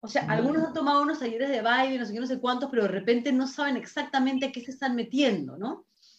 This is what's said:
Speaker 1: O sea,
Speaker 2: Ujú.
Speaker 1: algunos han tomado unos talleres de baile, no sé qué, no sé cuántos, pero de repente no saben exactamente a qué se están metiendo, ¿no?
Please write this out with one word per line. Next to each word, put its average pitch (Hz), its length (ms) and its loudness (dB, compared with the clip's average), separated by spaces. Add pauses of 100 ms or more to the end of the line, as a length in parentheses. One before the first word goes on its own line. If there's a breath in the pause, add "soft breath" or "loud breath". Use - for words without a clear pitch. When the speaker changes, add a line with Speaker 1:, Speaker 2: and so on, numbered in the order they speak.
Speaker 1:
O 226 60 -12
sea, 254 160 0
Speaker 2:
Ujú. 156 80 -2
Speaker 1:
algunos 277 340 2
han - 80 -6
tomado 285 280 2
unos 302 180 0
talleres 240 300 -2
de 247 120 0
baile, 262 360 2
no 240 80 -2
sé 202 80 -6
qué, 226 60 -4
no 254 80 -4
sé 262 120 -2
cuántos, 262 300 -2
pero 233 140 2
de 196 60 2
repente 233 420 2
no 262 160 2
saben 277 300 -2
exactamente 269 680 -2
a 262 60 -4
qué 240 100 -10
se 262 100 -12
están 254 240 -2
metiendo, 226 640 0
¿no? 247 300 -8 (320 soft breath)